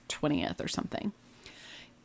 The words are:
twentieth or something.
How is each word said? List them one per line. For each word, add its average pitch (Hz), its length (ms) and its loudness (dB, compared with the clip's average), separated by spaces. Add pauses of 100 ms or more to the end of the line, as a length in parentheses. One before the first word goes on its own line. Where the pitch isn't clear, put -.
twentieth - 520 2
or - 80 0
something. - 440 0 (920)